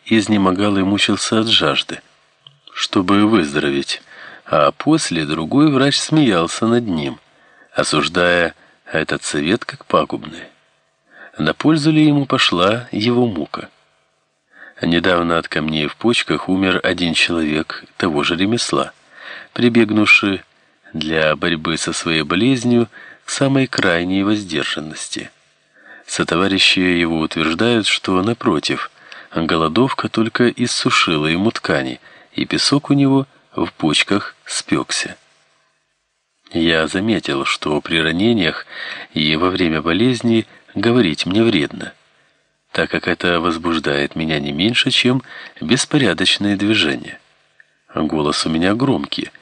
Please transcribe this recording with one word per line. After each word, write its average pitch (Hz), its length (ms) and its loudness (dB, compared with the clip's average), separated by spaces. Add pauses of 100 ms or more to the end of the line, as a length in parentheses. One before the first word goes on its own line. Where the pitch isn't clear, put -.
изнемогал 101 720 2
и 95 60 2
мучился 101 580 0
от 113 80 0
жажды, - 540 0 (720)
чтобы 101 520 2
выздороветь, 73 760 0 (420)
а 73 280 2
после 147 540 0
другой 135 440 2
врач 135 280 2
смеялся 113 680 2
над 117 200 2
ним, 76 320 -4 (540)
осуждая 85 840 0 (360)
этот 76 320 -4
совет 76 420 -2
как - 220 -14
пагубный. - 580 -2 (920)
На 78 160 0
пользу 156 380 2
ли 151 160 6
ему 143 200 2
пошла 110 640 0
его 120 360 2
мука? 82 420 -6 (1120)
Недавно 85 580 2
от 80 100 -6
камней 78 380 -2
в 71 100 -8
почках 110 520 -2
умер 95 340 2
один 87 300 0
человек 80 720 -2 (120)
того 76 260 -2
же 85 140 -2
ремесла, 98 560 -2 (600)
прибегнувший 107 880 2 (520)
для 78 420 0
борьбы 80 400 -2
со 82 160 -4
своей 80 300 -2
болезнью 117 680 2 (380)
к - 40 -10
самой 135 360 2
крайней 92 560 0
воздержанности. 82 1080 -4 (760)
Сотоварищи 95 720 0
его 85 400 2
утверждают, 82 680 0
что, - 360 0
напротив, 98 680 -2 (440)
голодовка 82 760 0
только 113 400 2
иссушила - 800 0
ему 90 240 2
ткани, 67 500 -2 (320)
и - 140 -4
песок - 420 0
у 143 60 4
него 135 320 4 (280)
в 85 180 -4
почках - 640 -2 (100)
спекся. - 720 -4 (1400)
Я 82 340 2
заметил, 85 580 -2
что - 360 -2
при 82 180 -2
ранениях 85 640 0 (480)
и 76 240 0
во 90 140 0
время 82 320 0
болезни 113 640 0 (280)
говорить 104 520 2
мне 98 160 2
вредно, 98 500 0 (800)
так 85 180 -2
как 87 180 -4
это 87 320 0
возбуждает 80 720 -2
меня 80 260 -2
не 71 120 -6
меньше, 107 380 0
чем 127 320 2 (380)
беспорядочные 101 960 0
движения. 98 600 -2 (760)
Голос 76 520 0
у - 20 -2
меня 85 260 0
громкий, 117 560 -2 (120)